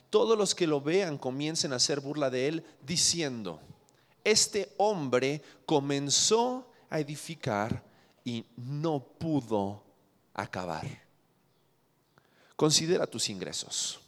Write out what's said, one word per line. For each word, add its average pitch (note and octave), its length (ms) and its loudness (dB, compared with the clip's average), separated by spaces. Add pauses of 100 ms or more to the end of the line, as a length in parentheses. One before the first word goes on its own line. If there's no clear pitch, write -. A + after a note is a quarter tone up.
todos G#3+ 280 4
los G3+ 180 2
que F3 120 2
lo D3+ 120 2
vean D#3+ 380 0
comiencen D3 560 -2
a - 20 -2
hacer C#3+ 240 2
burla C#3 300 0
de B2+ 180 0
él, D#3+ 180 -4 (160)
diciendo, C3 760 -2 (640)
'Este G#3 540 2
hombre D3 680 0 (220)
comenzó D3+ 1040 2 (180)
a D#3 120 -2
edificar C3 800 -4 (400)
y A#2 220 -4 (100)
no D3 440 -2
pudo A2+ 840 -2 (500)
acabar'". F2+ 720 -6 (1500)
Considera D#3 500 4
tus - 240 -4
ingresos. - 800 -6